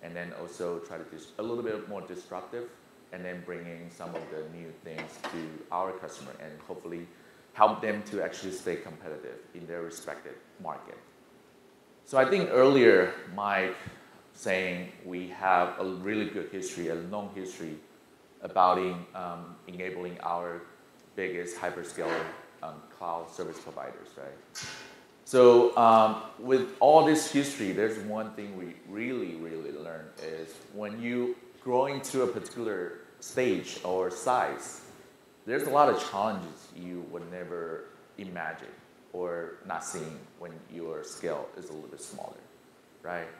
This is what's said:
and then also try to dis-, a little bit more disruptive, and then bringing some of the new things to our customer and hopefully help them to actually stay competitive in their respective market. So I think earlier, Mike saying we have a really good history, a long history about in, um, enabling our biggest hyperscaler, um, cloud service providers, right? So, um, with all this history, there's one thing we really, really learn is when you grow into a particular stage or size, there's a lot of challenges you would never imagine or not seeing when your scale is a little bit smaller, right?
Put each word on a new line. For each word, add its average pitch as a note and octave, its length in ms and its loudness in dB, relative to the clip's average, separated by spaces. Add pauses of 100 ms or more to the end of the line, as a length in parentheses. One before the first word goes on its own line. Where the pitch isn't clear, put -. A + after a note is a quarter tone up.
and E2+ 120 -14
then F2 240 -10
also F2 400 -6
try E2+ 180 -12
to D#2+ 80 -12
dis-, D#2 340 -18
a G#2+ 40 -4
little A#2+ 200 -4
bit G#2+ 260 -6
more G2+ 120 -8
disruptive, F#2 680 -12 (440)
and F2+ 120 -12
then F2+ 200 -8
bringing E2+ 440 -12
some E2+ 240 -12
of D#2+ 180 -10
the D#2 120 -8 (120)
new E2 160 -14 (120)
things D#2 340 -14 (140)
to D#2+ 180 -8 (220)
our F#2 220 -4
customer D#2 460 -14
and D2+ 280 -16
hopefully E2+ 400 -12 (460)
help G#2+ 280 6
them G#2 220 -2
to G2+ 180 -4
actually F2+ 300 -6
stay F2+ 240 -4
competitive D#2 640 -12 (140)
in F2 120 -14
their E2+ 160 -10
respective D2+ 540 -12 (260)
market. D2 360 -10 (1040)
So - 140 0
I C3 80 10
think F#3 260 4
earlier, A2+ 600 10 (200)
Mike G2 440 0 (560)
saying F2+ 580 -2 (140)
we F2+ 240 -8
have F2+ 500 2
a F#2+ 60 -2
really F#2+ 400 -2
good - 260 -6
history, F2+ 380 -6
a D#2+ 60 -2
long F#2+ 380 -8
history F2 460 -10 (640)
about F#2 360 4
in, F2+ 280 -4 (100)
um, E2+ 400 -10 (120)
enabling F2+ 540 -8
our E2+ 400 -4 (540)
biggest F2+ 420 -4
hyperscaler, E2 680 -4 (360)
um, D#2 200 -12 (140)
cloud E2+ 360 -6
service E2 280 -8
providers, C2+ 580 -12
right? C#2 200 -14 (840)
So, A#2+ 520 12
um, A2+ 480 8 (140)
with B2+ 420 0
all D3+ 260 10
this D3+ 260 4
history, C#3 400 0
there's G#2+ 340 0
one G#2+ 280 -6
thing G#2 220 -10
we F2 200 -10 (120)
really, G#2+ 500 -6
really D#2+ 340 -10
learn D#2 400 -12 (100)
is D#2+ 320 -10 (200)
when G#2 280 -8
you B2 340 -2 (280)
grow C3 240 2
into C3+ 340 -2
a B2 60 4
particular G#2 720 -6 (220)
stage G#2 600 -2
or F2+ 280 0
size, G2+ 720 -2 (640)
there's B2 160 -2
a C#3 80 -2
lot C#3+ 180 8
of F#2+ 100 2 (120)
challenges G2 640 -4
you F2+ 340 -10
would E2+ 220 -10
never E2 540 -8 (340)
imagine E2+ 560 -10 (380)
or E2+ 520 -6
not E2+ 180 -8
seeing D#2 360 -10 (180)
when E2 220 -14 (120)
your D#2+ 320 -10
scale D2+ 540 -8
is F2 120 -14
a D#2 40 -14
little D#2 160 -14
bit C#2+ 120 -16
smaller, - 420 -14 (580)
right? E2+ 260 -6 (120)